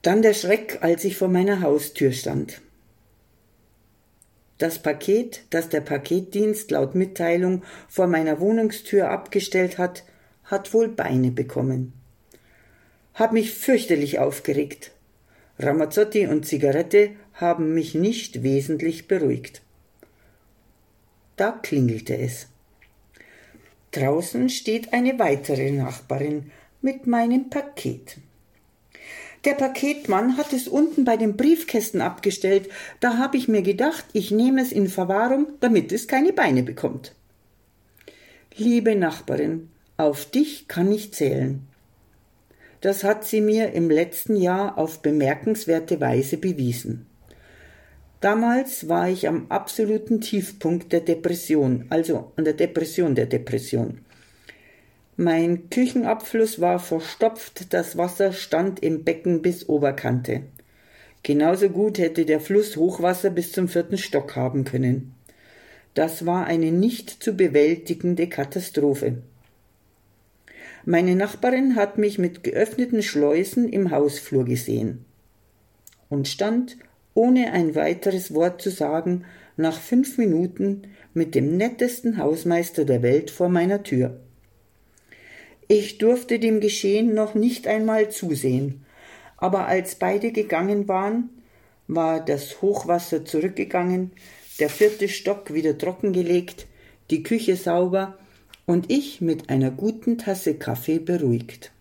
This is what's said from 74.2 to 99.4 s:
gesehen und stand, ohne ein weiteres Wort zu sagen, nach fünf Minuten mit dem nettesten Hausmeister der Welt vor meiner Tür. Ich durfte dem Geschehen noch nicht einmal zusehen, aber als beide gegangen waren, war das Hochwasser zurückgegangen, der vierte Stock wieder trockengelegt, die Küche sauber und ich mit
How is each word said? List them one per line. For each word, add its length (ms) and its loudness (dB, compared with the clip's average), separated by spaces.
gesehen 580 -4
und 180 -4
stand, 520 -2
ohne 380 4
ein 220 2
weiteres 600 -2
Wort 280 0
zu 80 -2
sagen, 560 -2
nach 220 -2
fünf 380 0
Minuten 720 0
mit 220 -2
dem 240 2
nettesten 580 0
Hausmeister 720 0
der 160 2
Welt 280 2
vor 200 0
meiner 320 2
Tür. 360 -2
Ich 300 4
durfte 400 2
dem 220 2
Geschehen 540 2
noch 200 0
nicht 320 0
einmal 440 0
zusehen, 720 -2
aber 280 0
als 280 -2
beide 380 -2
gegangen 560 0
waren, 420 -2
war 360 0
das 380 -4
Hochwasser 640 0
zurückgegangen, 840 -2
der 100 2
vierte 400 2
Stock 460 -4
wieder 240 0
trockengelegt, 880 -2
die 120 0
Küche 340 0
sauber 600 0
und 240 0
ich 320 -2
mit 260 -2